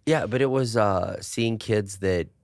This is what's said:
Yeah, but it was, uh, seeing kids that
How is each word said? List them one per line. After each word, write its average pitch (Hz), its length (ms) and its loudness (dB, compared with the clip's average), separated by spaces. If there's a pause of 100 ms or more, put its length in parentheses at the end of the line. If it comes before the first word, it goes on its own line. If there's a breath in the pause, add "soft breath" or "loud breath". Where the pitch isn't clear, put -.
Yeah, 156 200 2
but 117 160 0
it 135 80 2
was, 127 260 0
uh, 95 440 2
seeing 113 380 -2
kids 101 400 -2
that 92 300 0 (160)